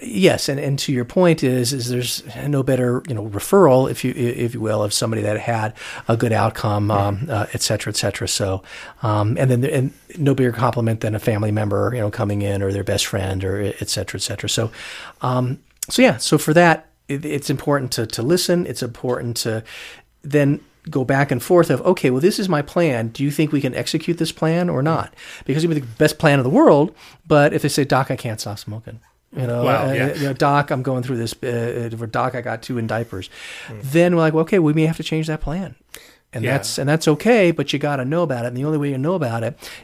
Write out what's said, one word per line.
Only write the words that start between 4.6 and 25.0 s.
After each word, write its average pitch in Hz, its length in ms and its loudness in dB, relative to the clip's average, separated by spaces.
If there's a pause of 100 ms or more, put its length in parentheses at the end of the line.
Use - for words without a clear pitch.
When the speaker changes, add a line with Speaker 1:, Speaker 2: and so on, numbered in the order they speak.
Speaker 1:
will, 107 220 0
of 104 100 -2
somebody 110 300 -2
that 107 180 -2
had 110 320 -2 (360)
a 113 100 2
good 113 160 2
outcome, 107 540 0
Speaker 2:
Mm. 110 60 2
Speaker 1:
um, 101 360 0
uh, 110 240 -2
et 117 80 -4
cetera, - 280 -2
et 101 60 -6
cetera. - 320 -4
So, 95 340 -2 (400)
um, 107 380 0
and 131 100 4
then, 123 140 2
and 139 280 0 (260)
no 139 160 2
bigger 123 180 2
compliment 113 480 0
than 107 140 -2
a 107 60 -2
family 107 320 0
member, 104 420 0
you 123 60 -4
know, 104 100 -2
coming 101 320 -2
in 101 200 -2
or 98 80 0
their 98 140 -2
best 104 220 -2
friend 95 380 -4
or 98 360 -2
et 104 80 -8
cetera, 101 300 -6
et - 40 -8
cetera. - 280 -6
So, 113 200 -2 (520)
um, 127 380 -2 (280)
so - 140 2
yeah, 196 160 2
so - 180 0
for 151 160 0
that, 165 360 4 (200)
it, 143 160 -6
it's 147 240 -6
important 139 440 -2
to, 113 160 -2
to - 140 -6
listen. 175 440 2
It's - 160 -6
important 120 560 -4
to 110 260 -4 (600)
then 143 360 2 (280)
go 139 160 -2
back 135 280 2
and 123 100 -2
forth 175 260 6
of, 127 120 2
"Okay, - 300 2
well, 127 100 2
this 190 180 4
is 196 100 -2
my 151 140 2
plan. 135 460 0
Do 135 160 -4
you 143 80 2
think 147 180 0
we 143 100 0
can 123 140 -2
execute 165 440 -4
this 160 120 -2
plan 170 400 0
or 135 140 0
not?" 156 280 -2 (320)